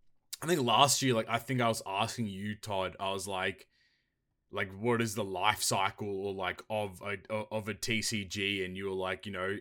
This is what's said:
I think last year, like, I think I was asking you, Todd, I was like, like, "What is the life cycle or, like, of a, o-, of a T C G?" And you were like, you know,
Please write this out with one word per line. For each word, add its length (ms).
I 60
think 140
last 400
year, 120
like, 140
I 100
think 220
I 80
was 180
asking 420
you, 280
Todd, 420
I 140
was 160
like, 400
like, 280
"What 220
is 140
the 80
life 380
cycle 680
or, 60
like, 360
of 320
a, 160
o-, 180
of 160
a 60
T 280
C 220
G?" 400
And 140
you 80
were 100
like, 300
you 80
know, 280